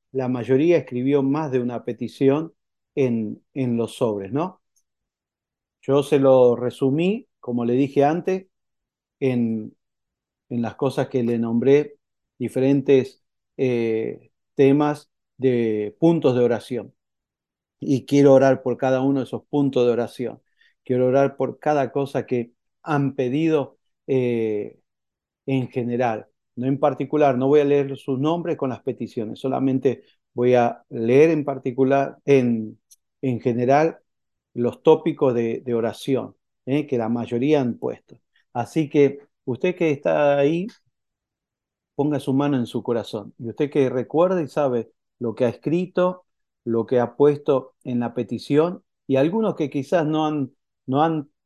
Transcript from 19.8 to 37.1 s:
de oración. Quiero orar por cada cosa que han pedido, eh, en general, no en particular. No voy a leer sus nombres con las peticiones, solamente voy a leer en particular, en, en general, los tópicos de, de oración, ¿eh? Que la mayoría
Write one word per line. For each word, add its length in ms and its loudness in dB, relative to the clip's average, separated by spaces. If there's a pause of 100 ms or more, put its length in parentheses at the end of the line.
de 60 2
oración. 500 -6 (420)
Quiero 240 0
orar 280 2
por 220 -4
cada 340 -2
cosa 340 -4
que 260 -4 (300)
han 320 -2
pedido, 640 -2 (280)
eh, 720 -2 (680)
en 240 -2
general, 580 -4 (280)
no 100 -6
en 120 -2
particular. 600 0
No 100 0
voy 120 6
a 40 2
leer 320 0
sus 220 -6
nombres 380 -2
con 140 -4
las 120 -10
peticiones, 580 -8
solamente 640 -2 (300)
voy 200 2
a 360 2
leer 400 4
en 140 0
particular, 800 -2
en, 540 2 (440)
en 180 -2
general, 600 0 (540)
los 280 -6
tópicos 520 2
de, 300 -2
de 100 -4
oración, 600 -4 (300)
¿eh? 200 -2
Que 120 -4
la 100 -4
mayoría 520 0